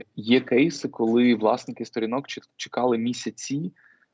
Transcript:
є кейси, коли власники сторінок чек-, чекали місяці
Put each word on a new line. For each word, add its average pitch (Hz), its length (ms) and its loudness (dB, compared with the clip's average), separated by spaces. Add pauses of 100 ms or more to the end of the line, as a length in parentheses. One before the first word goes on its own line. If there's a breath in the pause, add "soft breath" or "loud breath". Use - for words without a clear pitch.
(160)
є 117 240 4
кейси, 135 480 0
коли 120 460 4
власники 113 500 -2
сторінок 117 440 -6
чек-, - 280 -14
чекали 120 420 0
місяці 135 760 -4 (420 soft breath)